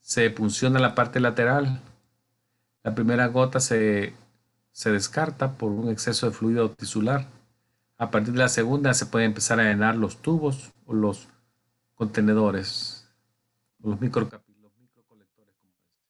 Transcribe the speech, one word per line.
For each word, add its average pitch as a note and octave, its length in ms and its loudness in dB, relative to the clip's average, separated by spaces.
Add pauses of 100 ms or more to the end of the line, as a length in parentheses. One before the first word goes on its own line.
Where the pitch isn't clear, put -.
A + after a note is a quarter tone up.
Se A#2 300 0
punciona A2+ 500 0
la B2 140 2
parte B2 260 0
lateral. B2+ 600 0 (1000)
La A2 140 -4
primera A#2+ 320 2
gota B2+ 320 0
se, G#2+ 540 0 (580)
se - 180 -4
descarta C3+ 600 -2
por A2+ 180 -4
un A2 200 -2
exceso A2+ 360 -2
de G#2+ 80 -2
fluido A2+ 380 0
tisular. B2 560 -4 (720)
A A#2 120 -4
partir A2 220 0
de B2+ 80 0
la B2+ 80 4
segunda B2+ 460 0
se - 120 -2
puede A2+ 200 2
empezar A2 340 0
a A2+ 40 4
llenar G#2+ 300 2
los G#2+ 260 -2
tubos D3+ 520 -2 (140)
o A#2 80 -8
los G#2+ 340 0 (680)
contenedores, G#2+ 1120 0 (760)
los G#2 160 -4
microcapi-, A2 640 -4
los - 160 -20
microcolectores G#2+ 800 -20
como F#2 140 -20
este. F2+ 240 -20 (140)